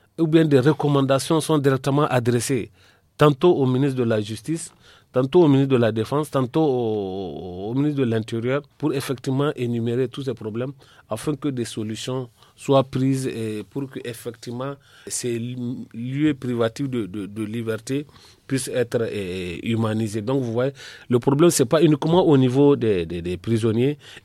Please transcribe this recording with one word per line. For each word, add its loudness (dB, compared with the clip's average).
ou 2
bien 6
des 6
recommandations 2
sont 2
directement 2
adressées, 0
tantôt 6
au 0
ministre 2
de 2
la 0
Justice, -8
tantôt 4
au 6
ministre 4
de 4
la 2
Défense, -4
tantôt 0
au, -4
au -6
ministre -2
de 0
l'Intérieur, -2
pour -2
effectivement -2
énumérer -2
tous -12
ces -6
problèmes, -8
afin -6
que -6
des -4
solutions -8
soient 4
prises -2
et -6
pour -8
que -12
effectivement -10
ces -4
li-, -8
lieux -2
privatifs -4
de, -4
de, -8
de -8
liberté -6
puissent -4
être, -2
eh, -6
humanisés. -2
Donc -2
vous -6
voyez, -2
le 2
problème 4
c'est 4
pas 2
uniquement 4
au 6
niveau 6
des, 0
des, -6
des -4
prisonniers, 0